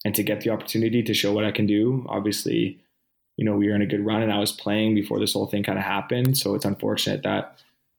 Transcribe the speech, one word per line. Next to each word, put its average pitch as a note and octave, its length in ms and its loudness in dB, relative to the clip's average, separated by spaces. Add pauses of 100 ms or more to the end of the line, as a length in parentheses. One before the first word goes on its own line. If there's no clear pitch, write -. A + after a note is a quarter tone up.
and G2+ 120 0
to G#2 80 2
get G#2 180 -2
the A2+ 100 0
opportunity A2+ 520 0
to A2+ 100 0
show G2+ 220 2
what G#2+ 100 2
I G#2 80 2
can G#2+ 140 2
do. A#2 420 2
Obviously, G#2 720 -2 (560)
you - 80 -2
know, G#2 120 2
we G2+ 120 2
were G#2+ 60 2
in G#2 80 2
a G2+ 40 2
good G2+ 200 -2
run A2 160 0
and A2 100 2
I G#2 60 0
was G#2 140 0
playing G#2+ 420 0
before G#2 240 0
this G#2 160 0
whole G#2 120 0
thing G2+ 160 -2
kinda G2 200 -2
happened. B2 560 0
So G2 160 0
it's - 100 -2
unfortunate G2+ 600 -2
that G2+ 360 -4 (380)